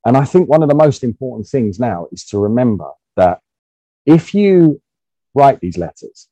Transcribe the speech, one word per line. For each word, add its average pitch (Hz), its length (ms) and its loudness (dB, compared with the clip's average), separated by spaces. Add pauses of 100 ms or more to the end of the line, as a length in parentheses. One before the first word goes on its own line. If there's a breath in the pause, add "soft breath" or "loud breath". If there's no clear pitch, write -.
And 120 100 2
I 139 100 2
think 180 220 0
one 156 140 2
of 147 80 0
the 143 60 2
most 151 280 0
important 117 440 -10
things 110 320 -4
now 90 320 -6
is 98 140 -18
to 104 120 -8
remember 104 540 -2 (240)
that 90 260 0 (640)
if 160 300 2
you 185 440 2 (540)
write 139 260 2
these 87 180 -8
letters - 540 -14